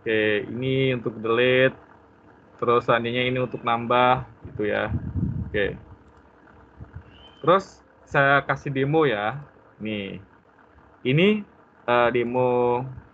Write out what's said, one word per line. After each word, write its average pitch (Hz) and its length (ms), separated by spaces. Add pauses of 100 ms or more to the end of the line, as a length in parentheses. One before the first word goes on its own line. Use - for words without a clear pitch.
Oke, 107 480
ini 131 480
untuk 113 240
delete. 127 560 (800)
Terus 120 320
seandainya 120 400
ini 127 80
untuk 123 240
nambah, 123 640 (240)
gitu - 160
ya. 104 240 (560)
Oke. 98 320 (1700)
Terus 190 400 (240)
saya 139 320
kasih 139 320
demo 143 320
ya. 110 320 (440)
Nih, 101 360 (880)
ini, 196 400 (400)
eh, 120 320
demo 123 640 (340)